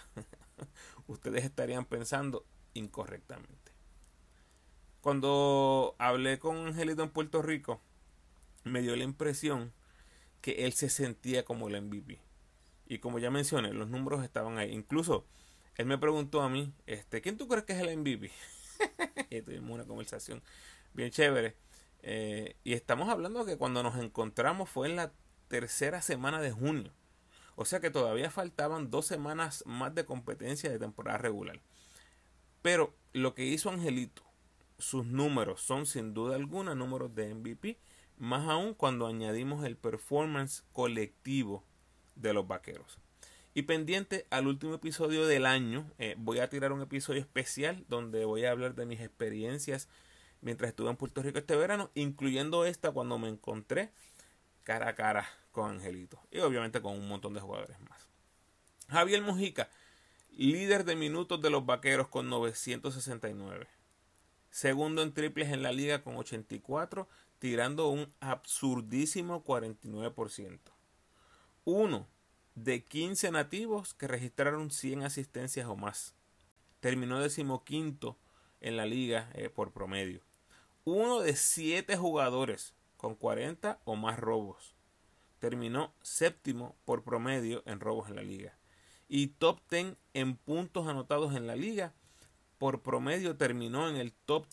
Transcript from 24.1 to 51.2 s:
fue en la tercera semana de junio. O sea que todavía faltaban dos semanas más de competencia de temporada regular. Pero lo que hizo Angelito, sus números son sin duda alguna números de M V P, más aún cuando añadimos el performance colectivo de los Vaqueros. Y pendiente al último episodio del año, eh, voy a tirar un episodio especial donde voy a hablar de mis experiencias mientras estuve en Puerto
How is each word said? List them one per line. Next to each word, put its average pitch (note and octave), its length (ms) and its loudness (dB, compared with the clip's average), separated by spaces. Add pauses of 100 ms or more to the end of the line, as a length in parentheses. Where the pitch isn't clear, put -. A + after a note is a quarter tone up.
fue C3 180 -2
en E3+ 100 -2
la E3+ 160 -4 (340)
tercera C#3+ 560 0
semana C#3+ 380 0
de C3+ 100 0
junio. B2 420 -2 (640)
O G#2+ 100 -4
sea F3+ 140 0
que D#3+ 100 0
todavía B2+ 400 2
faltaban D#3 640 -2
dos - 160 0
semanas D3+ 580 -4
más B2+ 300 -4
de E3 100 0
competencia B2+ 640 -4
de A#2 100 -2
temporada A2 380 -4
regular. G#2 420 -2 (1000)
Pero F3 320 6 (200)
lo B2+ 220 2
que B2+ 100 -4
hizo D3+ 240 2
Angelito, D3 540 -2 (540)
sus C3 280 -2
números B2 560 2
son C#3 240 0
sin A2 280 -2
duda A#2 220 0
alguna D#3+ 380 -4
números B2+ 400 -4
de G#2+ 160 -2
M A2 120 -8
V A#2 140 -8
P, A3 240 -8 (380)
más C3 320 0
aún D#3+ 240 2
cuando A#2+ 340 2
añadimos A2+ 560 -2
el A#2 140 -6
performance C#3 880 -2 (100)
colectivo A2+ 920 -2 (520)
de G#2+ 180 0
los G2 140 2
Vaqueros. F2 500 -10 (560)
Y C#3+ 100 0
pendiente E3+ 640 0
al C3 180 2
último C#3+ 280 -2
episodio D#3 520 2
del C#3 180 6
año, C3 520 2
eh, A2 200 -4
voy A2+ 220 0
a B2+ 100 2
tirar C#3 220 0
un C#3 100 -2
episodio C3+ 380 -2
especial C#3 680 -2
donde A2+ 360 0
voy A2 200 2
a B2 60 4
hablar B2 240 0
de A#2+ 100 -4
mis A#2 160 -8
experiencias A#2 880 -4 (500)
mientras A#2 300 -2
estuve A2+ 200 0
en B2 80 0
Puerto C3+ 240 -4